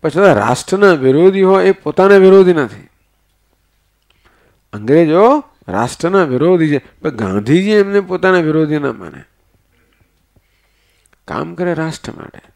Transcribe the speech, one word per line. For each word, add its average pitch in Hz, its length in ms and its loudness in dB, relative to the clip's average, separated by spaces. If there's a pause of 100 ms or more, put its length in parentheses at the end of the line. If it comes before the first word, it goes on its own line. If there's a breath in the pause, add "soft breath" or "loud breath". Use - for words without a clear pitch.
પણ 160 60 -2
છતાં 170 260 2
રાષ્ટ્રના 165 640 0
વિરોધી 175 420 2
હોય 190 220 2
એ 190 60 2
પોતાના 190 500 2
વિરોધી 190 320 6
નથી. 123 340 -6 (1900)
અંગ્રેજો 156 520 2 (420)
રાષ્ટ્રના 165 580 -2
વિરોધી 156 460 0
છે, 139 80 -2 (220 soft breath)
પણ - 140 -6
ગાંધીજી 135 680 0
એમને 202 200 0
પોતાના 185 440 -2
વિરોધી 156 360 -2
ન 139 120 -4
માને. 76 280 -18 (2000)
કામ 143 300 -10
કરે 175 180 -6
રાષ્ટ્ર 160 400 -10
માટે - 280 -20 (140)